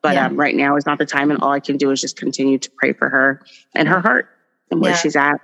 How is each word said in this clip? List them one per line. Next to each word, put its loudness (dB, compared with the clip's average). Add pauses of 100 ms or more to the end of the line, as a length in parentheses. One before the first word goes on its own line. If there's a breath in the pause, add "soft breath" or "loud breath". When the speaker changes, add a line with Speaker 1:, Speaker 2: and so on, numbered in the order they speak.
Speaker 1:
But, 0
Speaker 2:
Yeah. 2
Speaker 1:
um, -4
right 0
now 2
is -2
not -2
the 0
time. 0
And 0
all 2
I 0
can -4
do 0
is -2
just -8
continue 0
to -8
pray -2
for -2
her 0 (340 loud breath)
and 0
her 2
Speaker 2:
Yeah. -2
Speaker 1:
heart 0 (420)
and 0
where 2
Speaker 2:
Yeah. 0
Speaker 1:
she's -2
at. 2